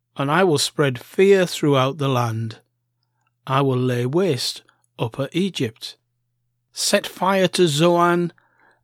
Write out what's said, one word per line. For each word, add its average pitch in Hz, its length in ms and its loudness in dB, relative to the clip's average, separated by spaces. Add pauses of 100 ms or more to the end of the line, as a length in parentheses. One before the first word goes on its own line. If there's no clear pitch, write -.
(160)
and 139 140 -4
I 170 140 2
will 156 160 2
spread 135 400 -2
fear 190 480 2
throughout 139 500 0
the 139 120 -2
land. 113 500 -4 (880)
I 135 140 0
will 135 160 0
lay 123 280 -2
waste 156 560 -2 (380)
Upper 135 320 -6
Egypt, 170 680 -6 (760)
set - 340 -2
fire 190 400 0
to 180 200 2
Zoan, 175 640 2 (520)